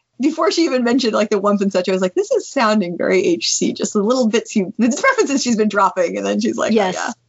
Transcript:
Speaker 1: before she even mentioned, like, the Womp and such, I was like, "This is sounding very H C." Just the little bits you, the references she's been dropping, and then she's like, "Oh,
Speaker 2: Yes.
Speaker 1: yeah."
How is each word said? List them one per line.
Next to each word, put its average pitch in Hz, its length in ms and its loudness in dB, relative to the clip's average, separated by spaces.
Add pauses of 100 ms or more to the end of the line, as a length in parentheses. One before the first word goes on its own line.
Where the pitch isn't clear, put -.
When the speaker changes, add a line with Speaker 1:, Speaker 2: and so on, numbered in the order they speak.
(200)
Speaker 1:
before 311 300 0
she 339 140 0
even 262 200 0
mentioned, 240 300 0
like, 214 160 0
the 208 100 0
Womp 202 220 0
and 196 100 0
such, 180 160 0
I 202 40 0
was 185 100 0
like, 185 140 -2
"This 403 160 0
is 453 180 -2
sounding 214 480 0
very - 260 2
H - 300 0
C." - 200 0
Just - 200 -6
the 208 80 0
little 240 260 2
bits 214 280 -2
you, 190 240 0
the 226 80 4
references 359 560 0
she's 240 120 0
been 214 140 2
dropping, 190 480 0
and 196 80 -4
then 208 160 0
she's 226 160 -2
like, - 140 0
"Oh, 214 40 2
Speaker 2:
Yes. 196 200 0
Speaker 1:
yeah." - 160 -6 (180)